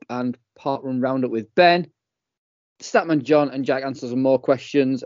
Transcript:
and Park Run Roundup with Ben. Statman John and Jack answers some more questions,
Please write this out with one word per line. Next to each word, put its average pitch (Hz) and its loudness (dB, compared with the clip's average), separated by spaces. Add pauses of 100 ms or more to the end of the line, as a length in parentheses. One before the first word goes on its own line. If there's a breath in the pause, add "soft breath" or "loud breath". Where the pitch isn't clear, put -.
(120)
and 123 -6 (180)
Park 139 -6
Run 127 -4
Roundup 127 -2
with 110 -6
Ben. 175 4 (920)
Statman 165 0
John 147 2
and 131 -6
Jack 135 -2
answers 135 -8
some 127 -2
more 135 4
questions, 135 0